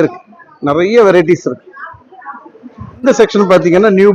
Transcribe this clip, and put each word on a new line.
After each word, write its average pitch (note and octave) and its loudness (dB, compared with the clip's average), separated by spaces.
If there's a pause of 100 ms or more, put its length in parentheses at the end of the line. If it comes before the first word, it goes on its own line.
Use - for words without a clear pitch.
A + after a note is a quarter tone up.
இருக்கு. - -6 (480)
நிறைய F#3 0
வெரைட்டிஸ் F3 0
இருக்கு. - -12 (1300)
இந்த - 0
செக்ஷன் G3+ 0
பாத்தீங்கன்னா F3+ 2
நியூ G3 4